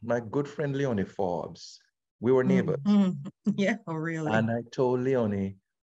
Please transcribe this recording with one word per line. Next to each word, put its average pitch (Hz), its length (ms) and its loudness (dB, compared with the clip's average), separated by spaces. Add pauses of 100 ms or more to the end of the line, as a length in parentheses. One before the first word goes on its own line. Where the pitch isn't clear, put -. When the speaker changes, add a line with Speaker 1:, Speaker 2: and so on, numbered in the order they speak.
Speaker 1:
my 120 160 0
good 135 280 -2
friend 139 280 -4
Leonie 123 300 0
Forbes, - 720 -6 (400)
we 117 120 2
were 127 120 6
Speaker 2:
Mm, - 40 0
Speaker 1:
neighbors. 147 380 2
Speaker 2:
mm. 202 300 4 (220)
<laughs> 208 180 -2
Yeah, 196 220 0 (100)
oh, 165 60 -6
really? 160 380 -4
Speaker 1:
And 110 200 2
I 117 100 0 (100)
told 127 300 2
Leonie, 104 540 0 (300)